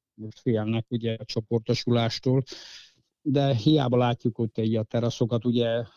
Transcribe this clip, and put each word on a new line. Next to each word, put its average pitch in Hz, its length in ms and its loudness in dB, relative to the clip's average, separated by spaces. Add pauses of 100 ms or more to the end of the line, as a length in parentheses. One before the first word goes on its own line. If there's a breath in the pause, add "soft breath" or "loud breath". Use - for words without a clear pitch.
(140)
most 107 260 -14
félnek 110 500 0
ugye 117 300 -4
a 107 60 -14
csoportosulástól, 117 1160 0 (840 loud breath)
de 139 300 2
hiába 127 420 4
látjuk 120 400 0
ott 113 200 -4
egy 110 180 0
a 110 80 0
teraszokat, 117 640 -2
ugye, 117 380 2 (140)